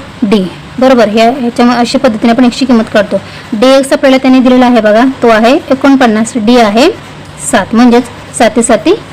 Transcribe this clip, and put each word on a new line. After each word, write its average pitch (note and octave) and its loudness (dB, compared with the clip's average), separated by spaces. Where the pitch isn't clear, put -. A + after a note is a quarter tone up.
डी, G3 0
बरोबर, B3 2
ह्या, A3+ 2
ह्याच्यामुळे A#3+ -2
अशा A#3+ -2
पद्धतीने A#3 0
आपण B3+ 0
एक्सची B3 -2
किंमत A3+ 0
काढतो. G3+ -2
डीएक्स C4 0
आपल्याला C#4+ 2
त्यांनी C4 2
दिलेला B3+ 4
आहे A#3+ 2
बघा, G#3+ 2
तो A#3+ 2
आहे A3+ 2
एकोणपन्नास, C4 0
डी A#3 0
आहे A#3 2
सात, G3 0
म्हणजेच A#3+ 2
साती A#3 0
साती B3+ 0